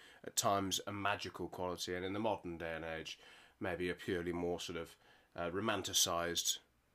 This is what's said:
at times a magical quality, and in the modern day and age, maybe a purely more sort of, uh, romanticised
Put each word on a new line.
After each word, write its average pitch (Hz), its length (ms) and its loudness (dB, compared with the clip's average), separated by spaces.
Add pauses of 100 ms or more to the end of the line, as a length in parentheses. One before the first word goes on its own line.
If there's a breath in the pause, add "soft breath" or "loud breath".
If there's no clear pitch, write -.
(260 soft breath)
at - 100 -10
times 98 520 4
a 101 60 -4
magical 98 560 -2
quality, 90 440 -2
and 90 120 -2
in 95 80 -2
the 104 60 0
modern 98 380 0
day 82 160 -4
and 80 120 -6
age, 80 340 -6 (400 soft breath)
maybe 90 300 0
a 87 40 2
purely 87 380 0
more 87 300 0
sort 85 160 -4
of, 82 180 -8 (400 soft breath)
uh, 87 140 -2
romanticised 92 1080 2 (360)